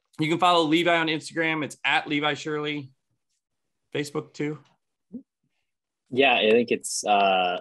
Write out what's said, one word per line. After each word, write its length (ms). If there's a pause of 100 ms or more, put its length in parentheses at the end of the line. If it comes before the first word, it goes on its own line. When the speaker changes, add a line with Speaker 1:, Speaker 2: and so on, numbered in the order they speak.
(200)
Speaker 1:
you 80
can 100
follow 260
Levi 320
on 120
Instagram. 560
It's 200
at 220
Levi 280
Shirley. 580 (1040)
Facebook 400
too. 240 (1500)
Speaker 2:
Yeah, 240
I 160
think 200
it's, 340
uh, 560